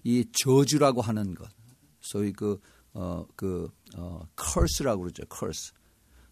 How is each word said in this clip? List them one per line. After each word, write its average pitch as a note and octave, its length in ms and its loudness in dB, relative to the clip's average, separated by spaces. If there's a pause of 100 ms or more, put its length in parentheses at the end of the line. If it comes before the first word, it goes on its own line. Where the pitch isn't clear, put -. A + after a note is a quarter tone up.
이 A#2+ 280 2
저주라고 C3+ 680 4
하는 G#2+ 320 -2
것, - 160 -14 (500)
소위 G2+ 320 -2
그, G2+ 280 -4 (340)
어, F2 320 -8 (100)
그, F2+ 340 -4 (280)
어, F2 300 -10 (100)
curse라고 C#3+ 640 2
그러죠. F2+ 220 -8 (100)
curse. - 400 -8 (580)